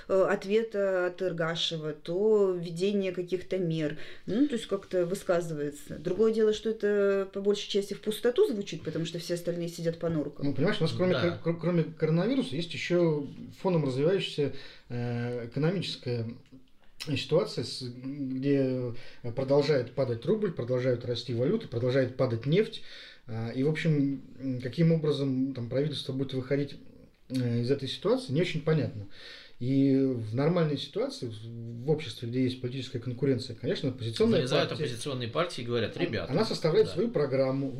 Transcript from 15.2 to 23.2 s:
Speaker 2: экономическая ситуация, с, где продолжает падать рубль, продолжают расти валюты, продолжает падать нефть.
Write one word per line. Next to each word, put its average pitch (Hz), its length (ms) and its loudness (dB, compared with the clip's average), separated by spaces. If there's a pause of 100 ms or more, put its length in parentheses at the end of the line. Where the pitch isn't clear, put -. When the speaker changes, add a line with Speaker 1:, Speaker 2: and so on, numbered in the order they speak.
Speaker 2:
экономическая 131 800 0 (920)
ситуация, 160 480 2
с, - 180 -8
где 131 1120 0 (420)
продолжает 135 560 4
падать 120 320 0
рубль, 208 280 2
продолжают 123 520 0
расти 120 300 -4
валюты, 151 340 2
продолжает 127 480 0
падать 117 300 0
нефть. 190 340 2 (460)